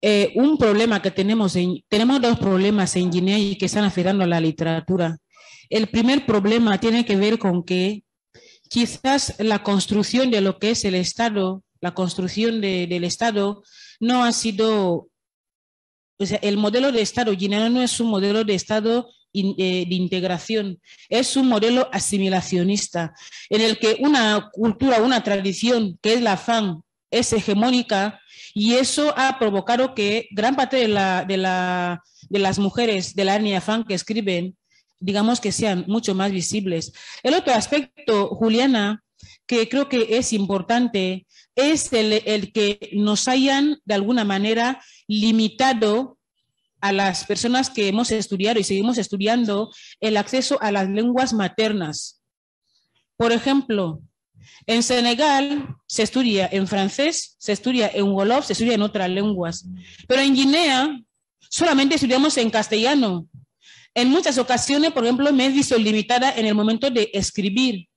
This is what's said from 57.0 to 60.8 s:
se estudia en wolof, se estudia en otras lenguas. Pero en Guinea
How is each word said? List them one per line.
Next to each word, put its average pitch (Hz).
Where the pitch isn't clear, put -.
se -
estudia 240
en 196
wolof, 202
se 196
estudia 226
en 208
otras 208
lenguas. 185
Pero 262
en 277
Guinea 277